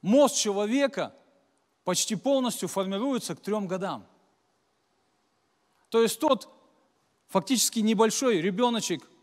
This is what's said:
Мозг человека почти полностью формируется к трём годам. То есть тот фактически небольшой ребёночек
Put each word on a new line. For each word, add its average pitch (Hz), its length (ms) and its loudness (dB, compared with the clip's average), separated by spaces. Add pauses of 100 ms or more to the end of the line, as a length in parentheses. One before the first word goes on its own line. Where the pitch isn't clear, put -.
Мозг 262 340 4
человека 208 760 -2 (720)
почти 185 320 -2
полностью 254 540 0
формируется 196 680 -4
к - 60 -20
трём 202 260 -4
годам. 170 380 -6 (1800)
То 226 120 4
есть 226 180 2
тот 285 280 0 (800)
фактически 226 520 0
небольшой 220 600 2
ребёночек 202 720 -2 (140)